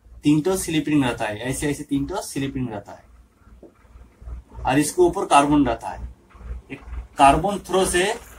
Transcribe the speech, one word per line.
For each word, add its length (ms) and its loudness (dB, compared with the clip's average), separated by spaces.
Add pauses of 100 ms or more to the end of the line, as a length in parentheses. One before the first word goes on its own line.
(240)
तीन 160 4
तो 180 0
स्लिप 300 -2
रिंग 160 4
रहता 200 -2
है, 160 -6
ऐसे 300 -4
ऐसे 140 -6
तीन 220 -2
तो 160 -6
स्लिप 340 -6
रिंग 140 -4
रहता 220 -12
है, 120 -20 (1600)
और 160 0
इसके 240 2
ऊपर 240 2
कार्बन 400 4
रहता 220 -6
है। 200 -12 (640)
एक 100 -14 (380)
कार्बन 420 4
थ्रो 260 0
से 260 0 (260)